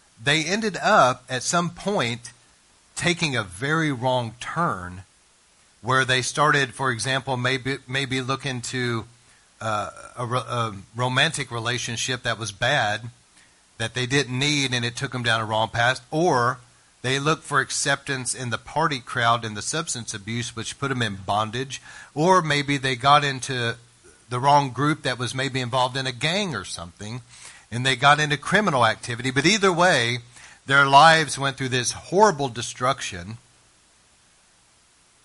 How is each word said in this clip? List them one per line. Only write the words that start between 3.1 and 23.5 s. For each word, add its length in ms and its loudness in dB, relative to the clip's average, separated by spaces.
a 80 0
very 480 -2
wrong 480 -2
turn 640 -6
where 240 2
they 160 2
started, 520 2
for 180 -2
example, 440 -2
maybe, 420 -2
maybe 340 -4
looking 400 -6
to, 440 -4
uh, 300 -4
a 100 -6
ro-, 140 -2
a 340 -4
romantic 560 -2
relationship 720 -6
that 160 -4
was 140 -10
bad, 560 0
that 160 -6
they 120 -4
didn't 340 0
need, 340 0
and 120 -2
it 100 -4
took 160 -6
them 120 -6
down 180 2
a 40 -4
wrong 220 0
path, 320 0
or 500 2
they 180 -2
looked 240 -2
for 160 -2
acceptance 720 -2
in 160 -6
the 80 -2
party 440 -2
crowd 420 0
and 140 -6
the 40 -6
substance 520 -6
abuse, 420 -8
which 240 -10
put 80 -2
them 140 -2
in 140 -2
bondage, 640 -4
or 260 6
maybe 360 0
they 180 0
got 300 6
into 500 -4